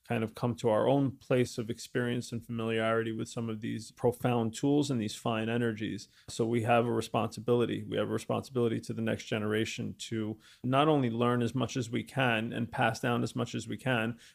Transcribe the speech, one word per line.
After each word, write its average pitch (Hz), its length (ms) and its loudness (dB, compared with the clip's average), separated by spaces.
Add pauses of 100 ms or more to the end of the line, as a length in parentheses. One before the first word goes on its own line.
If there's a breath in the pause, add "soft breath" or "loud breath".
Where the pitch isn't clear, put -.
kind 113 180 0
of 110 100 -6
come 120 220 -2
to 120 120 0
our 110 200 4
own 139 240 4
place 127 440 0
of 113 140 -4
experience 120 600 -4
and 113 120 -6
familiarity 113 680 0
with 113 160 -6
some 117 200 -6
of 110 120 -6
these 113 320 -8
profound 120 600 2
tools 143 380 2
and 123 100 0
these 104 140 -4
fine 110 340 -2
energies? 110 600 -2 (200 soft breath)
So - 160 -2
we 117 200 2
have 123 220 6
a 117 60 0
responsibility. 113 960 0
We 107 80 -4
have 107 140 0
a - 20 -2
responsibility 117 680 0
to 117 120 -8
the 110 80 -6
next 110 240 -2
generation 107 680 -2 (160)
to 110 260 -4 (280 loud breath)
not 135 240 4
only 143 200 4
learn 120 320 2
as 117 140 0
much 123 220 -2
as 117 120 -2
we 117 140 -2
can 117 500 0
and 113 180 -4
pass 113 280 0
down 120 240 0
as 120 140 -4
much 120 180 -2
as 113 140 -6
we 110 80 -6
can, 117 400 0 (180 loud breath)